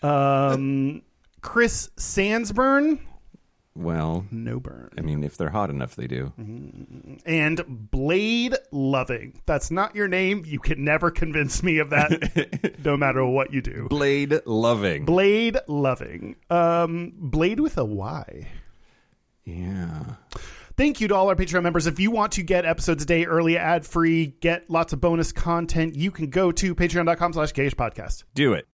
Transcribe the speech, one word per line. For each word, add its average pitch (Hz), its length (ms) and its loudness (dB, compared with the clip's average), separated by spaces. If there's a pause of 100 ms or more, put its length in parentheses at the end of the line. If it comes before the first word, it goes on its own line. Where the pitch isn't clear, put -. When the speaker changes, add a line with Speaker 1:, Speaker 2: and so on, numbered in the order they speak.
Speaker 1:
Um, 139 1000 2 (400)
Chris - 540 0
Sandsburn. 240 1040 2 (760)
Speaker 2:
Well, 82 560 -2
Speaker 1:
No 117 300 -8
burn. 62 380 -16
Speaker 2:
I - 20 -8
mean, 76 240 -2
if 73 120 -8
they're 82 140 -2
hot 98 200 -2
enough, 67 260 -6
they 64 100 -8
do. 64 320 -6
Speaker 1:
Mm-hmm. - 760 -16 (100)
And 156 680 -2
Blade 214 640 0 (180)
Loving. 131 760 -2
That's 147 240 0
not 190 240 -2
your 208 140 -2
name. 185 360 0
You 151 140 -8
can - 260 0
never 156 260 2
convince 156 520 -2
me 175 160 2
of 147 120 0
that, 151 880 0
Speaker 2:
<laughs> 143 60 -16
Speaker 1:
no 143 120 2
matter 135 280 2
what 131 280 0
you 135 100 -2
do. - 260 -6
Speaker 2:
Blade 143 560 2
Loving. 107 600 2
Speaker 1:
Blade 202 520 4 (120)
Loving. 135 680 -4 (140)
Um, 170 680 2
Blade 170 440 0
with 302 180 -2
a 135 60 0
Y. 107 640 -8 (960)
Speaker 2:
Yeah. 87 600 -6 (720)
Speaker 1:
Thank 277 240 2
you 214 80 0
to 208 60 4
all 190 140 4
our 190 80 4
Patreon 175 260 0
members. 165 240 2
If 160 140 -2
you 202 100 4
want 214 220 0
to 196 100 -2
get 175 220 2
episodes 165 380 0
a 147 40 -8
day 170 200 4
early, 165 300 2
ad-free, 165 680 2 (140)
get 170 300 0
lots 165 220 0
of 143 80 -2
bonus 165 320 2
content, 165 640 0
you 160 160 0
can 156 200 -6
go 175 220 4
to 180 220 0
patreon 175 320 2
dot 165 120 2
com 170 140 0
slash 151 200 -2
gayish 143 220 0
podcast. - 500 -6 (100)
Speaker 2:
Do 139 200 4
it. 80 220 -6